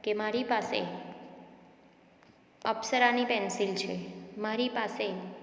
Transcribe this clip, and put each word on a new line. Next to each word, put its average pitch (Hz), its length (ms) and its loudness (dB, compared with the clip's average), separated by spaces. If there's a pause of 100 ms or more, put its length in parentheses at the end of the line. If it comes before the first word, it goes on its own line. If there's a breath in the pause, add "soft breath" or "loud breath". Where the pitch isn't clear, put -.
કે 214 100 2
મારી 214 300 0
પાસે 214 400 2 (1800)
અપ્સરાની 240 600 4
પેન્સિલ 202 500 0
છે, 180 240 -2 (380)
મારી 220 320 0
પાસે 220 440 -2 (300)